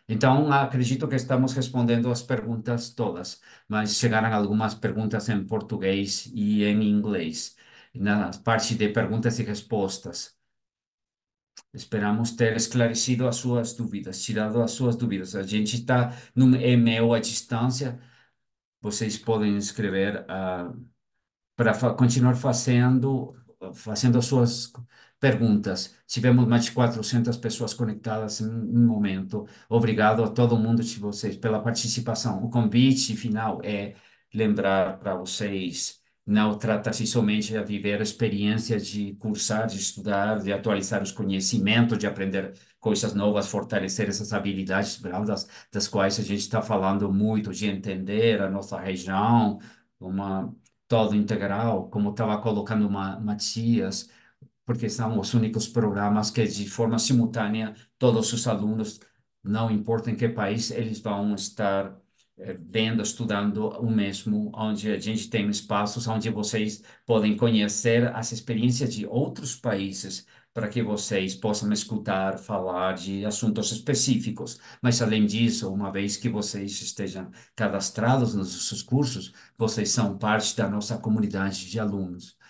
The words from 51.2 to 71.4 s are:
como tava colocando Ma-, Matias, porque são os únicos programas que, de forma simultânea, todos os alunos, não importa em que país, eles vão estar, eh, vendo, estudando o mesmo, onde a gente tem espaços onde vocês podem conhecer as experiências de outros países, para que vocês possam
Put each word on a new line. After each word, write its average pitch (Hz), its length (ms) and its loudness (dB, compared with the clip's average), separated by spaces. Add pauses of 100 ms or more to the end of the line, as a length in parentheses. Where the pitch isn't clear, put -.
como 104 240 -2
tava 107 260 -2
colocando 107 480 0
Ma-, 98 320 -4
Matias, 104 880 0 (560)
porque 117 240 -2
são 113 300 -2
os 98 160 -2
únicos 113 320 2
programas 104 640 0
que, 110 160 2
de 101 240 -4
forma 117 280 0
simultânea, 110 760 0 (240)
todos 113 340 4
os 117 140 0
alunos, 107 540 -2 (420)
não 110 260 0
importa 113 440 0
em 107 40 -4
que 117 120 0
país, 110 420 -2
eles 110 300 -6
vão 104 340 -2
estar, 98 640 -2 (400)
eh, 92 160 -10
vendo, 110 480 -2
estudando 104 640 -2 (120)
o 117 100 0
mesmo, 104 640 0
onde 107 380 -2
a 95 60 -2
gente 110 300 -4
tem 104 220 0
espaços 104 560 0
onde 110 240 -2
vocês 107 520 -2 (220)
podem 107 320 4
conhecer 117 800 2
as 113 160 -4
experiências 120 640 0
de 104 120 -6
outros - 500 -4
países, 98 680 -4 (280)
para 107 160 -6
que 113 140 -2
vocês 98 520 0
possam 104 380 0